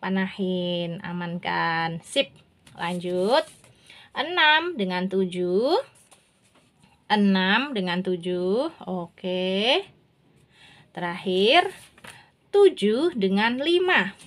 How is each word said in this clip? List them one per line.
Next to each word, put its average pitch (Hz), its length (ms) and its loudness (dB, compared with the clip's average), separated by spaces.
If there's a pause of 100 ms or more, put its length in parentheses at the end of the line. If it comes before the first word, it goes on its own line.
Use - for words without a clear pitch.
Panahin, 180 960 -4
amankan. 170 1040 -4
Sip, - 300 -4 (420)
lanjut. 180 720 -2 (640)
Enam 320 640 2
dengan 185 320 -2
tujuh. 190 720 0 (1300)
Enam 196 640 2
dengan 185 320 -2
tujuh. 180 640 -2 (160)
Oke. 185 1000 -2 (1080)
Terakhir, 190 800 2 (800)
tujuh 330 640 4
dengan 214 480 0
lima. 339 480 2 (140)